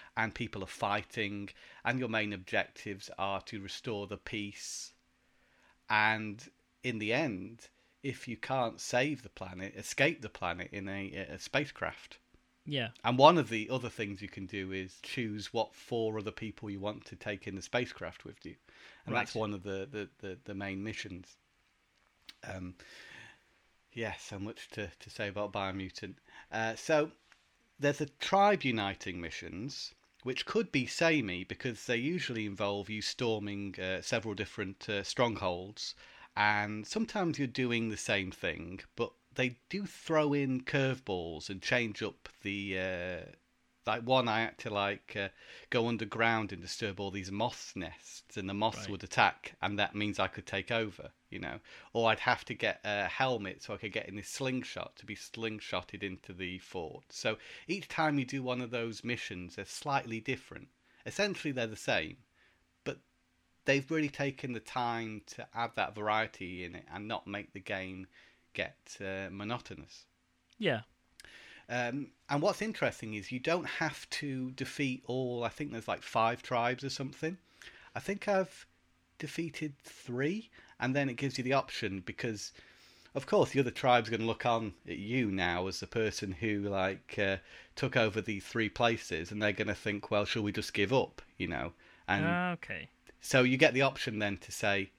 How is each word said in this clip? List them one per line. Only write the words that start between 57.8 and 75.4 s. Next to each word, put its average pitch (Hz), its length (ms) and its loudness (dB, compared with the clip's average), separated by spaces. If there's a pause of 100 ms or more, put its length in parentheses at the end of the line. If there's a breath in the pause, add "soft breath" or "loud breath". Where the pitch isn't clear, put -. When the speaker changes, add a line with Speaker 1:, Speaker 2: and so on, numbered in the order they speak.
Speaker 1:
time 156 300 2
you 131 80 2
do 135 160 -4
one 127 200 0
of 117 100 -6
those 117 320 -4
missions, 98 520 -4
they're 101 100 -6
slightly 120 560 -2
different. - 480 -6 (360 soft breath)
Essentially, 175 460 0
they're 123 160 0
the 110 80 -8
same, 85 420 0 (680 soft breath)
but 135 140 -6 (640)
they've 139 260 4
really 156 180 2
taken 139 440 -4
the 113 80 -6
time 117 640 -2
to - 260 -12
add 117 220 -2
that 104 180 0
variety 107 720 0
in 85 100 -8
it - 180 -12
and 98 160 -8
not 107 200 -4
make 101 240 -6
the 101 80 -12
game 95 480 -6 (460 soft breath)
get, - 480 -6
uh, 95 280 -4
monotonous. 101 760 -8 (520)
Speaker 2:
Yeah. 143 240 2 (880 loud breath)
Speaker 1:
Um, 123 440 -2 (180)
and 143 140 4
what's 196 180 4
interesting 123 540 0
is 101 160 -6
you 127 80 -4
don't 160 260 2
have - 460 -2
to 131 400 -2
defeat 131 560 -2
all, 123 360 0